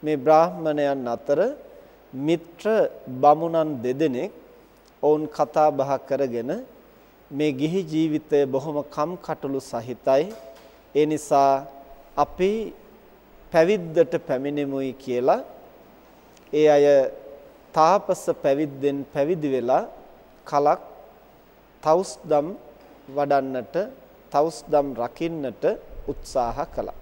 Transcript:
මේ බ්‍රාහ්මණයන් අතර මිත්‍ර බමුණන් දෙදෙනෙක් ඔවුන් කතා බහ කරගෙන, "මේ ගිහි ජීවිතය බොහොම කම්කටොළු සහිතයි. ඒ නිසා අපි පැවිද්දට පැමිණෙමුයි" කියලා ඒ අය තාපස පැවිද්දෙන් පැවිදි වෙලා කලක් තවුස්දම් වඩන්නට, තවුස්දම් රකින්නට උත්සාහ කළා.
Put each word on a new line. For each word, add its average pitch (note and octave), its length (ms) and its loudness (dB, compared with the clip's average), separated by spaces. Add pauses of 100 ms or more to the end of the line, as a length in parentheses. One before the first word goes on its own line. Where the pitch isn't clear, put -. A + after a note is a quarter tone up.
මේ D3+ 140 -2
බ්‍රාහ්මණයන් D3+ 880 2
අතර B2+ 320 -2 (760)
මිත්‍ර D#3 520 -4 (480)
බමුණන් D#3 640 2
දෙදෙනෙක් C3 540 -2 (720)
ඔවුන් D3+ 240 2
කතා D3+ 440 2
බහ C#3 280 -2
කරගෙන, B2+ 500 -4 (840)
"මේ D3+ 200 -2
ගිහි D#3+ 320 -2
ජීවිතය D#3 640 0
බොහොම C3+ 400 -4
කම්කටොළු D3+ 760 -6
සහිතයි. B2 640 0 (680)
ඒ D3 140 4
නිසා D3 480 2 (600)
අපි F3+ 380 -2 (1000)
පැවිද්දට E3+ 680 2
පැමිණෙමුයි" C#3 760 -4
කියලා C3 480 0 (1120)
ඒ D3+ 160 6
අය D3 160 6 (840)
තාපස F3 540 2 (120)
පැවිද්දෙන් C#3 680 -2
පැවිදි D3+ 440 -2
වෙලා C3 340 2 (640)
කලක් D3 340 2 (1000)
තවුස්දම් D#3 640 0 (580)
වඩන්නට, C3+ 720 -2 (500)
තවුස්දම් D3 680 0
රකින්නට C3+ 680 -8 (400)
උත්සාහ A#2+ 640 -6
කළා. - 360 -10